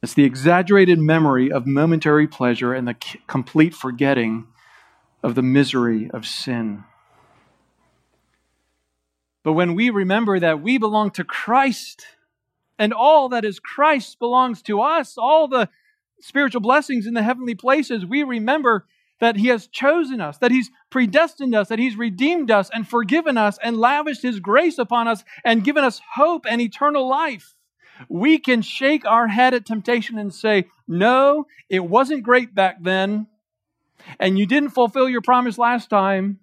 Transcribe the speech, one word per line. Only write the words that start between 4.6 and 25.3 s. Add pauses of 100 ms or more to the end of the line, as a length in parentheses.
of
the
misery
of
sin. (2500)
But
when
we
remember
that
we
belong
to
Christ, (720)
and
all
that
is
Christ
belongs
to
us,
all
the (540)
spiritual
blessings
in
the
heavenly
places,
we
remember (340)
that
He
has
chosen
us,
that
He's (180)
predestined
us,
that
He's
redeemed
us
and
forgiven
us
and
lavished
His
grace
upon
us (180)